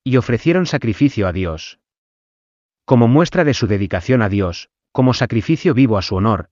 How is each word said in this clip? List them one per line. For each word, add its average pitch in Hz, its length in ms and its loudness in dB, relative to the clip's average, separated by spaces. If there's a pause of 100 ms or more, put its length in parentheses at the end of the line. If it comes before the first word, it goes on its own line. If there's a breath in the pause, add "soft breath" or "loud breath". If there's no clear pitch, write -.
y 127 140 0
ofrecieron 160 500 0
sacrificio 117 600 -2
a 90 60 -4
Dios. 85 460 -8 (1040)
Como 120 220 4
muestra 165 360 2
de 143 100 2
su - 120 -2
dedicación 101 560 -2
a 107 80 0
Dios, 92 400 -4 (220)
como 127 220 2
sacrificio 131 600 -2
vivo 110 240 2
a 92 60 -2
su - 120 -6
honor, 98 360 0